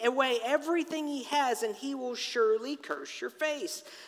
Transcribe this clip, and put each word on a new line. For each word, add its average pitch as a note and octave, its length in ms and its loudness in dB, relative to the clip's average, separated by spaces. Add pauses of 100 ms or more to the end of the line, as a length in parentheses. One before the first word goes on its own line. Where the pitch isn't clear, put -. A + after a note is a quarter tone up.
away B3+ 400 4
everything D4+ 600 0
he C#4+ 180 -4
has, C4+ 380 2
and G#3+ 120 0
he C#4 200 -6
will B3 220 -4
surely A3+ 600 2
curse - 440 -6
your A#3+ 100 -4
face." D4 520 -4 (260)